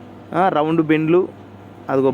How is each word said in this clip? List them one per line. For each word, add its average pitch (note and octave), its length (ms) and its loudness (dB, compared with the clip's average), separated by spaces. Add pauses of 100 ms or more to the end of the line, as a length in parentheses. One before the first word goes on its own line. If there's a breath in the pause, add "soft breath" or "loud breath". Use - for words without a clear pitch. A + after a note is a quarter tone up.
(400)
ఆ, F3+ 40 2 (140)
రౌండ్ D#3+ 340 0
బెండ్లు, D#3 300 2 (680)
అదిగో C3+ 220 2